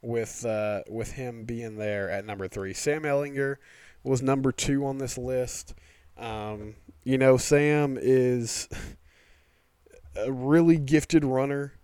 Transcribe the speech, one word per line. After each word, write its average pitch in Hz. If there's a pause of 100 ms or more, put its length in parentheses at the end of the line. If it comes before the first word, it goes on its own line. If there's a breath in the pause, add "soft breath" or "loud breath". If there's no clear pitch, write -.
with, 117
uh, 107
with 110
him 120
being 117
there 104
at 98
number 101
three. 95
Sam 151
Ehlinger 139 (480 soft breath)
was 131
number 135
two 139
on 135
this 131
list. 127 (420 soft breath)
Um, 107 (260)
you 131
know, 131
Sam 147
is 127 (1500 soft breath)
a 107
really 156
gifted 151
runner 139